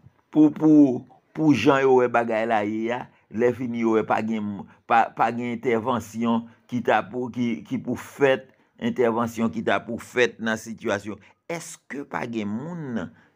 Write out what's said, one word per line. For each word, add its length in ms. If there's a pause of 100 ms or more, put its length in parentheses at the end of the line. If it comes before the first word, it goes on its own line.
(280)
pou 240
pou 480 (320)
pou, 240
jan 260
yo 200
wè 100
bagay 340
la 220
ye 240
a. 140 (280)
Lèfini 480
yo 140
wè 100
pa 160
gen 220
moun, 240 (180)
pa 200 (100)
pa 160
gen 240
entèvansyon 880 (240)
ki 160
ta 180
pou, 300
ki 480
pou 180
fèt 520 (280)
entèvansyon 720
ki 140
ta 180
pou 140
fèt 480
nan 160
sitiyasyon. 560 (320)
Èske 600
pa 200
gen 240
moun 480 (360)